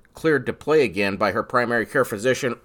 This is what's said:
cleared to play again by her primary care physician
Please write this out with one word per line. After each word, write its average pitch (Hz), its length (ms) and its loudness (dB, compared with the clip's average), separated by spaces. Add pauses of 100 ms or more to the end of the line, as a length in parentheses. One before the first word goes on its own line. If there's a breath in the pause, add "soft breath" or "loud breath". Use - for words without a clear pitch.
(140)
cleared 147 320 0
to 117 80 -4
play 151 300 2
again 98 320 0
by 104 160 0
her 104 120 -2
primary 117 420 0
care 131 200 0
physician 120 600 -2